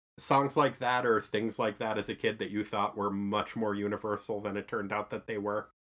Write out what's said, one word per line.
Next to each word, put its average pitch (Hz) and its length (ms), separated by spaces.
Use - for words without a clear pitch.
songs 139 400
like 135 220
that 123 260
or 110 160
things 107 380
like 110 180
that 107 220
as 101 100
a 107 60
kid 113 240
that 95 100
you 104 140
thought 104 340
were 101 140
much 101 440
more 107 200
universal 104 680
than 104 160
it 101 100
turned 101 240
out 104 200
that 110 160
they 110 100
were? 104 320